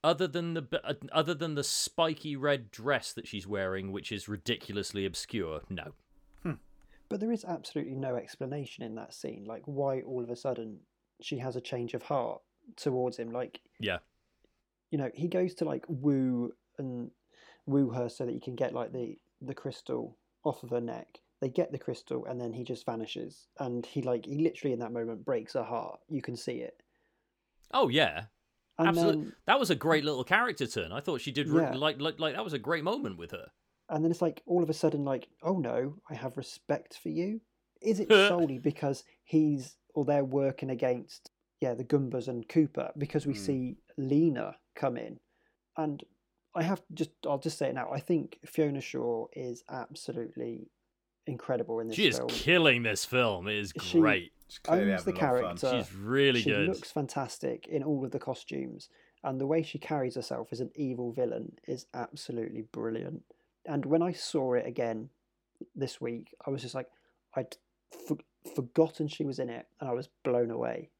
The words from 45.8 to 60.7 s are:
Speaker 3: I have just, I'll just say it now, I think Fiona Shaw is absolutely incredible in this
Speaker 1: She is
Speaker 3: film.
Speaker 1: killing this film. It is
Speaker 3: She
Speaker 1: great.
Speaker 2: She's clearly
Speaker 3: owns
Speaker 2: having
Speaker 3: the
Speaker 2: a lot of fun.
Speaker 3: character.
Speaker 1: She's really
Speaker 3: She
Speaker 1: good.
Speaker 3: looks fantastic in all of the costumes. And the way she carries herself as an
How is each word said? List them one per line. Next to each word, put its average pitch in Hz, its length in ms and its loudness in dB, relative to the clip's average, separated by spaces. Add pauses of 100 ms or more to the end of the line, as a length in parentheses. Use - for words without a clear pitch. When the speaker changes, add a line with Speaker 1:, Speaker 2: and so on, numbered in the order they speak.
Speaker 3:
I 170 80 2
have 180 180 0 (120)
just, 156 180 -2 (160)
I'll 143 120 2
just 151 180 -4
say 139 120 0
it 131 60 -4
now, 123 160 -4
I 135 80 -2
think 151 460 2
Fiona 143 360 2
Shaw 120 520 -2
is 123 360 -8
absolutely 120 1000 -8 (580)
incredible 117 540 -2
in 113 60 -4
this 113 100 -4
Speaker 1:
She 190 100 6
is 123 100 4
Speaker 3:
film. 123 120 -2
Speaker 1:
killing 143 540 6
this 107 200 0
film. 107 460 2
It 107 80 0
is 104 240 -4
Speaker 3:
She - 180 6
Speaker 1:
great. 101 320 6 (160)
Speaker 2:
She's - 120 -18
clearly 190 340 4
Speaker 3:
owns 180 100 0
Speaker 2:
having 185 120 0
Speaker 3:
the - 40 -6
Speaker 2:
a 160 60 6
lot 131 100 6
of 123 60 4
fun. 87 160 -2
Speaker 3:
character. 123 320 2
Speaker 1:
She's 95 60 -14
really 123 460 4
Speaker 3:
She 101 80 2
Speaker 1:
good. 101 200 4
Speaker 3:
looks - 220 -4
fantastic 135 760 -4
in 139 160 -2
all 139 220 0
of 117 60 -6
the 123 80 -4
costumes. 131 680 -8 (360)
And 131 160 -2
the 135 80 0
way 160 160 2
she 156 160 -8
carries 135 360 -2
herself 127 360 -6
as 113 100 -6
an 120 140 -4